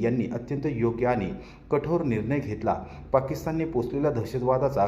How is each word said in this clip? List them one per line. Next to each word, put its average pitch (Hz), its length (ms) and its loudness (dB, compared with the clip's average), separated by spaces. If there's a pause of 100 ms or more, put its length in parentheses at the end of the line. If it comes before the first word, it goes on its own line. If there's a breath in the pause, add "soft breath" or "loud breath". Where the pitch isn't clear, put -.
यांनी 117 280 2
अत्यंत 139 340 -4
योग्य 117 400 0
आणि 107 260 0 (380 soft breath)
कठोर 156 320 2
निर्णय 117 360 0
घेतला. 107 360 0 (380 soft breath)
पाकिस्तानने 156 520 0
पोचलेल्या 143 460 0
दहशतवादाचा 123 760 2